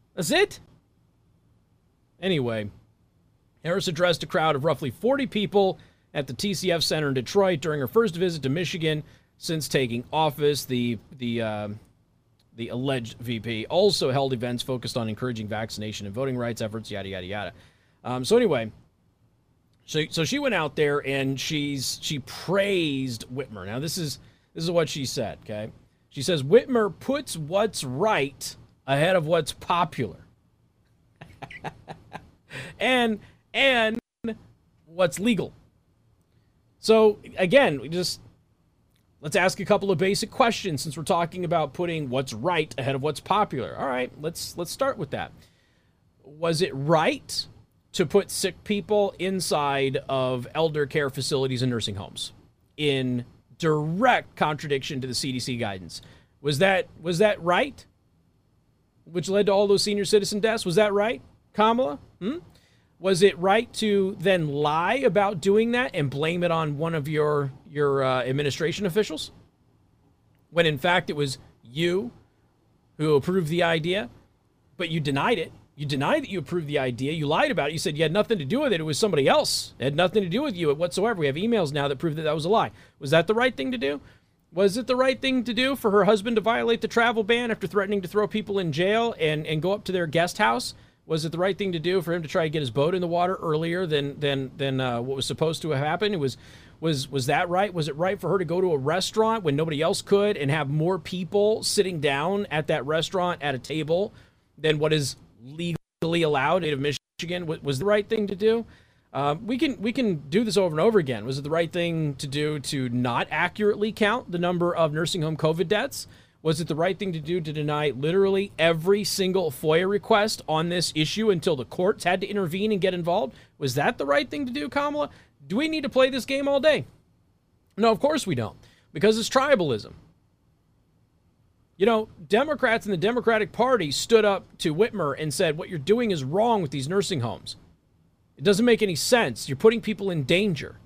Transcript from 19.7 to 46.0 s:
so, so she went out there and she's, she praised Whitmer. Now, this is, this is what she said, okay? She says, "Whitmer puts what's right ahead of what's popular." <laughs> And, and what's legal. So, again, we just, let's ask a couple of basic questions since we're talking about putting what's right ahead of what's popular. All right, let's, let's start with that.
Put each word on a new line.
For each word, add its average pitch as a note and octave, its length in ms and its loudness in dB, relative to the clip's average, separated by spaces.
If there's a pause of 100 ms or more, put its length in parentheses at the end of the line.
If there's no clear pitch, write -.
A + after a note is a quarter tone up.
so, D#3 240 -2
so E3 120 -2
she A#3 160 -2
went C4+ 160 0
out D#3 220 -2
there D3 300 2
and C3+ 340 -2
she's, C#3+ 640 -4
she D3+ 160 -4
praised D#3 1080 -2 (100)
Whitmer. G#2+ 300 -10
Now, G#2+ 140 -6
this D#3+ 180 -6
is, D#3 220 -6 (340)
this E3 120 -8
is F3+ 60 -2
what E3+ 200 2
she C3+ 160 -6
said, G#2 380 -6
okay? A2 280 -10 (380)
She C#3+ 100 -10
says, D3+ 220 0
"Whitmer A3 580 2
puts C4 380 -4
what's F3+ 460 -2
right C#3+ 720 -2 (320)
ahead D#3 300 2
of E3 80 0
what's E3 300 0
popular." E3 640 -2 (1400)
<laughs> D#3 100 -10 (1080)
And, A#3 420 0 (340)
and A#3 440 2 (840)
what's F3 340 0
legal. F#3 360 0 (1300)
So, A3 380 6 (200)
again, F3+ 420 4
we B2 80 -10
just, F3 320 -4 (1000)
let's D3+ 140 -2
ask F#3 240 2
a F#3 40 -8
couple G3 260 2
of F3 60 2
basic G3 340 0
questions G3+ 520 0
since D#3 160 -10
we're D#3+ 60 -8
talking F3 420 -2
about D#3 260 0
putting D#3+ 380 -4
what's C3 240 -4
right D#3 420 -2
ahead C3+ 180 -2
of C3+ 60 -4
what's D3 200 -4
popular. E3 580 -2
All - 80 -4
right, B2+ 340 -4
let's, - 380 -8
let's F3 120 -6
start C4+ 280 -4
with D#3+ 120 -8
that. F#2+ 220 -6 (920)